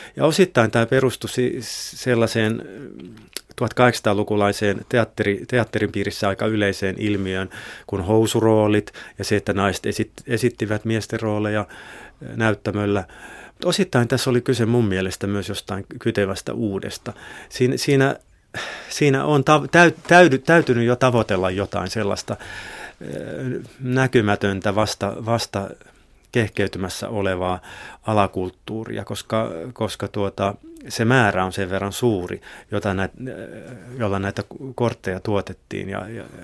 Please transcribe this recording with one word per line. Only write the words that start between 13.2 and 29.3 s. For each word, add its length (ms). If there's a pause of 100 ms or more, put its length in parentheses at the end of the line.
Mut 120
osittain 440
tässä 220
oli 100
kyse 260
mun 180
mielestä 420
myös 220
jostain 380 (140)
kytevästä 520
uudesta. 600 (360)
Siin-, 300
siinä, 380 (720)
siinä 360
on 200
tav-, 260
täyt-, 280 (100)
täydy-, 300
täytynyt 460
jo 120
tavoitella 540
jotain 400
sellaista, 460 (640)
ö, 580 (200)
näkymätöntä 920
vasta, 420 (100)
vasta 440 (640)
kehkeytymässä 760
olevaa 520 (420)
alakulttuuria, 1000
koska, 460 (220)